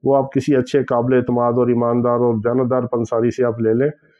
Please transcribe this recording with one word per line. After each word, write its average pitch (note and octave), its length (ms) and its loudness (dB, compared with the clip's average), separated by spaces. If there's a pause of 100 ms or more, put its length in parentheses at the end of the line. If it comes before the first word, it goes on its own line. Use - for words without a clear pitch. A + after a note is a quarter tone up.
वो C3+ 100 2
आप C3+ 200 0
किसी C#3 200 0
अच्छे C3 300 0
काबिल B2+ 340 0
एतमाद A#2+ 400 0
और B2 140 2
ईमानदार A#2+ 480 0
और A#2+ 180 2
दयानतदार B2 500 0
पंसारी A#2 440 -2
से B2+ 120 -2
आप A#2 180 -2
ले A2 140 2
लें, C#3 160 0 (280)